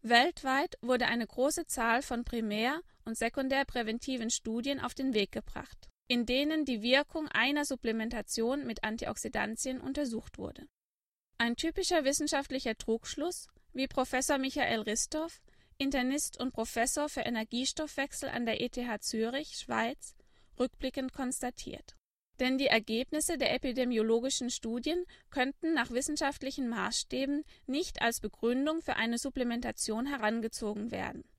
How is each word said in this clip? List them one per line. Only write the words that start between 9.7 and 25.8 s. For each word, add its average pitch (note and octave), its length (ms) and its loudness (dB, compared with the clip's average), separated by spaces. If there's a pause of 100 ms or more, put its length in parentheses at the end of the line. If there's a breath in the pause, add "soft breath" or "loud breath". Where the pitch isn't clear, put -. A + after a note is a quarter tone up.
untersucht C4+ 560 -4
wurde. - 300 -10 (720)
Ein A#3 160 2
typischer E4 480 2
wissenschaftlicher C#4 720 0
Trugschluss, - 720 -4 (260)
wie C4 140 0
Professor C4+ 500 2
Michael C4 440 0
Ristow, A#3 600 -2 (360 soft breath)
Internist C4+ 600 0
und B3 120 -2
Professor A#3+ 580 0
für - 120 -6
Energiestoffwechsel C4+ 1080 -2
an A#3+ 160 -2
der A3+ 160 0
E A#3+ 80 0
T B3 160 -4
H A3 140 -4
Zürich, A#3+ 580 -2
Schweiz, A#3 580 -4 (440 soft breath)
rückblickend C4 520 -2
konstatiert. - 840 -6 (440)
Denn C4 200 4
die C#4 80 4
Ergebnisse B3+ 720 2
der C4+ 120 4
epidemiologischen B3 1000 2
Studien B3 520 -2 (280 loud breath)
könnten C#4+ 420 0
nach B3+ 160 2